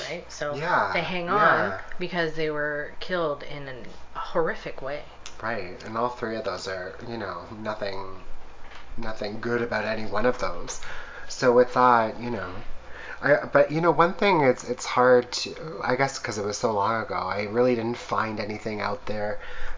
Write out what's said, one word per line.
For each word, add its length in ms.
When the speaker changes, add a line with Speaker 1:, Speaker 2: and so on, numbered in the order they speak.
Speaker 1:
right? 220
So 240
Speaker 2:
Yeah, 380
Speaker 1:
they 80
hang 240
Speaker 2:
yeah. 80
Speaker 1:
on 60
because 380
they 160
were 400
killed 420
in 240
a 520
horrific 600
way. 200
Speaker 2:
Right, 420
and 140
all 120
three 280
of 80
those 240
are, 260
you 100
know, 240
nothing, 600
nothing 440
good 200
about 220
any 220
one 200
of 140
those. 400
So 240
with 220
that, 460
you 100
know, 200
I, 300
but, 200
you 100
know, 100
one 220
thing, 280
it's, 220
it's 220
hard 480
to, 500
I 140
guess 220
'cause 180
it 80
was 120
so 140
long 320
ago, 120
I 280
really 320
didn't 220
find 420
anything 400
out 260
there 340